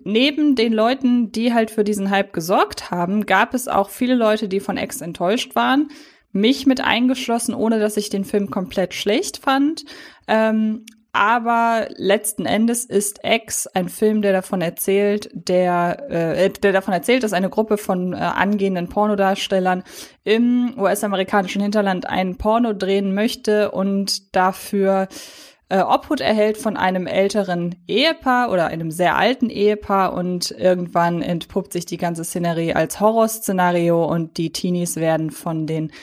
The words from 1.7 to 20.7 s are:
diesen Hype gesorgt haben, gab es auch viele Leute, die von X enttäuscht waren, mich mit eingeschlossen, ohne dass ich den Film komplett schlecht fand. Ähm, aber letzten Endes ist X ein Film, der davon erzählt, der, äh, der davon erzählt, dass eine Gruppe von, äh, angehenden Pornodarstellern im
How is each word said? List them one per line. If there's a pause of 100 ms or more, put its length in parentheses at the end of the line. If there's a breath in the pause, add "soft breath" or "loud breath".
diesen
Hype
gesorgt
haben,
gab
es
auch
viele
Leute,
die
von
X
enttäuscht
waren, (400 loud breath)
mich
mit
eingeschlossen,
ohne
dass
ich
den
Film
komplett
schlecht
fand. (420 loud breath)
Ähm, (280)
aber
letzten
Endes
ist
X
ein
Film,
der
davon
erzählt,
der,
äh,
der
davon
erzählt,
dass
eine
Gruppe
von,
äh,
angehenden
Pornodarstellern (400 loud breath)
im